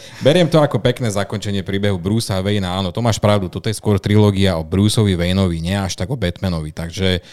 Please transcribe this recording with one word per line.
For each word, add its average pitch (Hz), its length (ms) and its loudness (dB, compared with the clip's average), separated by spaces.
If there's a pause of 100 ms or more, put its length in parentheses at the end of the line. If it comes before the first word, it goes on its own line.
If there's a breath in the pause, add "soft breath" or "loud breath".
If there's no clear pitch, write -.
(200 loud breath)
beriem 147 300 4
to 160 80 4
ako 143 240 2
pekné 123 260 0
zakončenie 101 540 -4
príbehu 98 340 -2
Brucea 98 460 -2
Wayna. 95 320 -2
Áno, 95 160 -2
to 98 100 -8
máš 117 220 0
pravdu, 104 260 2
toto 95 220 -6
je 107 80 -6
skôr 104 240 0
trilógia 98 560 4
o 80 80 -6
Bruceovi 101 480 2
Wayneovi, 87 480 0
nie 92 160 -2
až 95 180 -4
tak 90 140 -6
o 139 80 -4
Batmanovi, 87 560 -4
takže 87 480 -4 (120 loud breath)